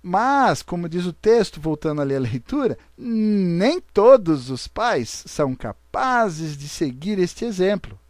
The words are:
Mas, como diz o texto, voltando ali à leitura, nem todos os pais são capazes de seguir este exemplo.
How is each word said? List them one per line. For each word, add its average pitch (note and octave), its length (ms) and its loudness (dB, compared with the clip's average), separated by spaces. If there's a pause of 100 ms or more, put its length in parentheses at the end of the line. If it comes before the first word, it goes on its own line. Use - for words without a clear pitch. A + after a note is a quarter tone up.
Mas, A3+ 580 2
como F3 280 -6
diz F3 160 -4
o E3+ 80 -4
texto, G#3+ 480 2
voltando D3+ 400 -2
ali C#3 120 0
à C3+ 60 0
leitura, C3 580 -2 (200)
nem G#3+ 800 0
todos F#3 680 4
os B2+ 180 -8
pais F#3+ 600 -4
são C3+ 280 -4
capazes E3 1000 -4
de C#3+ 100 -14
seguir D#3+ 520 -4
este F3+ 260 -2
exemplo. G3 520 -2 (120)